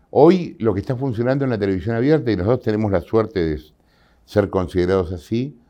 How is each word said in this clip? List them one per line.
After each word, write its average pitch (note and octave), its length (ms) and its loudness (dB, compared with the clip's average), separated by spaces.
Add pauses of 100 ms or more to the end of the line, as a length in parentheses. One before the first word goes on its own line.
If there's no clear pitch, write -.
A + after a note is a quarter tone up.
(120)
hoy E3+ 480 4
lo A2 160 0
que G2 60 -2
está B2+ 160 -6
funcionando B2+ 480 -2
en C3 60 -2
la A2+ 80 -2
televisión G2 360 -2
abierta, B2+ 380 2
y G2+ 40 0
nosotros G#2+ 280 0
tenemos G#2+ 260 0
la F2+ 120 0
suerte A2 440 0
de D2+ 160 -4 (640)
ser G2 260 0
considerados F#2 600 0
así, A#2 440 -6 (140)